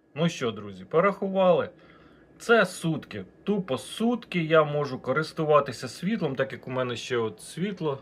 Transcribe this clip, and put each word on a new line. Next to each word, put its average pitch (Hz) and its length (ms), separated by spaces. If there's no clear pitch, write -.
Ну 165 140
що, 123 220
друзі, 101 340
порахували. 190 840
Це 226 260
сутки. 135 600
Тупо 190 340
сутки 233 600
я 156 240
можу 147 360
користуватися 147 880
світлом, 175 480
так - 160
як - 160
у 131 40
мене 127 240
ще 123 220
от 110 240
світло 160 600